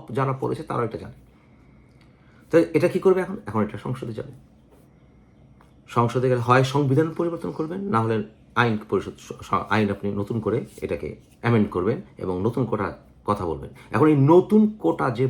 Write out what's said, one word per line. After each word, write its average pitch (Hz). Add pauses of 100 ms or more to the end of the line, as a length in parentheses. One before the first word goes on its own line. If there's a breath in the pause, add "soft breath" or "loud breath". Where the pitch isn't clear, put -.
(120)
যারা 135
পড়েছে 123
তারাও 120
এটা 104
জানে। - (1400 soft breath)
তো 160
এটা 165
কি 180
করবে 185
এখন? 110
এখন 107
এটা 110
সংসদে 120
যাবে। - (1600)
সংসদে 123
গেলে 123
হয় 123
সংবিধান 143
পরিবর্তন 170
করবেন, 160
না 113
হলে 110 (320)
আইন 117 (120)
পরিষদ 98
স-, -
স-, 95
আইন 104
আপনি 101
নতুন 101
করে 107 (160)
এটাকে - (260)
অ্যামেন্ড 117
করবেন 110 (160)
এবং 92
নতুন 117
কোটা 98 (280)
কথা 101
বলবেন। 71 (220 loud breath)
এখন 147
এই 156
নতুন 180
কোটা 165
যে 123